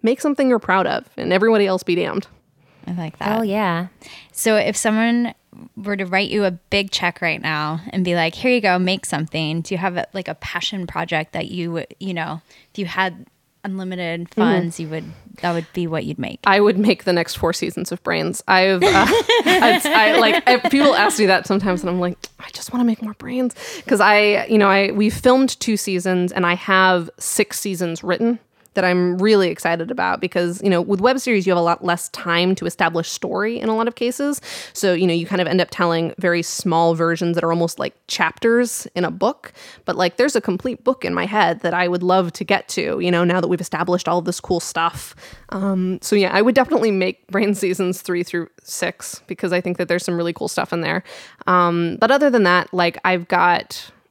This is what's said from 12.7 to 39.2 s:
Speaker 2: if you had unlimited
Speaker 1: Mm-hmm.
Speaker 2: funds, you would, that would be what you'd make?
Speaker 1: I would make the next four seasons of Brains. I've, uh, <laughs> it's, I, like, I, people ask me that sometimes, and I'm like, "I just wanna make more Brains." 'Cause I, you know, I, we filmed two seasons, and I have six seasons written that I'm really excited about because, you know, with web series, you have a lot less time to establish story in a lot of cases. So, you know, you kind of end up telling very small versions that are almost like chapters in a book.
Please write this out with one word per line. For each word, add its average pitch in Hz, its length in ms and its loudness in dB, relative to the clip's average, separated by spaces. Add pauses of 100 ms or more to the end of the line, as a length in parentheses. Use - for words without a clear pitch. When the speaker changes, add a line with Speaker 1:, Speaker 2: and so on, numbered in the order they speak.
Speaker 2:
if - 60 -16
you 196 80 -6
had 180 400 -4 (380)
unlimited 180 680 -8
Speaker 1:
Mm-hmm. 214 100 -2
Speaker 2:
funds, 175 380 0
you 160 100 -8
would, 160 160 -8 (360)
that 175 120 -2
would 170 200 -4
be 175 140 -4
what 160 160 -4
you'd 151 160 -8
make? - 260 -8
Speaker 1:
I 196 140 4
would 208 180 4
make 208 280 2
the 185 80 2
next 170 220 -2
four 170 180 -2
seasons 170 400 -6
of 175 100 -12
Brains. 165 440 -4
I've, 185 360 4
uh, 196 240 6
<laughs> - 20 0
it's, 370 760 4
I, 226 340 4
like, 294 280 4
I, 247 100 6 (120)
people 277 260 4
ask - 220 2
me 214 100 4
that 185 200 2
sometimes, 190 340 0
and 185 80 -4
I'm 180 120 -2
like, 180 160 -4 (220)
"I - 120 -16
just - 220 -14
wanna 247 120 0
make 226 160 0
more 214 120 -8
Brains." 254 420 -4 (320)
'Cause 208 140 4
I, 208 460 4
you 220 100 4
know, 202 120 6
I, 196 220 2
we 214 180 2
filmed 254 500 4
two 220 180 -2
seasons, 180 560 0
and 180 120 0
I 175 100 2
have 185 540 2 (100)
six - 400 -2
seasons 175 440 -6
written 226 360 0 (360)
that 196 80 0
I'm 180 360 2
really 196 300 4
excited 170 420 -4
about 185 280 -2
because, 175 440 -2
you 202 80 2
know, 175 100 2
with 185 180 0
web 254 200 2
series, 214 260 0
you 190 60 2
have 175 80 2
a - 20 2
lot 170 240 0
less 175 240 -2
time 175 460 0
to 170 100 -8
establish 170 420 -2
story 214 520 -4
in 220 100 -4
a 220 60 0
lot 226 120 -2
of 233 60 -6
cases. 277 480 -4 (320)
So, 190 200 0
you 175 120 2
know, 170 80 2
you 170 140 -2
kind 196 140 -2
of 170 60 0
end 180 140 2
up 170 80 2
telling 165 480 0
very 175 240 0
small 165 540 0
versions 165 400 0
that 170 80 -2
are 165 80 0
almost 170 260 -2
like 139 160 -6 (140)
chapters 233 880 0
in 175 100 -2
a 160 60 -2
book. 190 420 -4 (320)